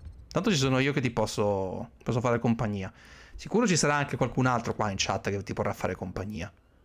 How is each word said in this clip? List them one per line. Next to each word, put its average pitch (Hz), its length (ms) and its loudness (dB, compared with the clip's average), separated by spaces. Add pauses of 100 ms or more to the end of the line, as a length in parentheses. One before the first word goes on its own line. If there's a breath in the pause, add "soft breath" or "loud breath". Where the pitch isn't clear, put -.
(300)
Tanto 196 200 0
ci 180 60 4
sono 131 220 4
io 135 160 2
che 143 80 0
ti 123 80 0
posso, 101 800 0 (120)
posso 120 180 0
fare 120 180 2
compagnia. 104 520 0 (440 loud breath)
Sicuro - 320 0
ci 180 100 4
sarà 147 200 4
anche 143 200 -2
qualcun 127 300 2
altro 120 280 0
qua 107 160 0
in 98 80 -4
chat 98 300 -2
che 98 140 -2
ti - 100 -8
vorrà 104 220 -2
fare 92 200 -2
compagnia. 95 560 -8 (340)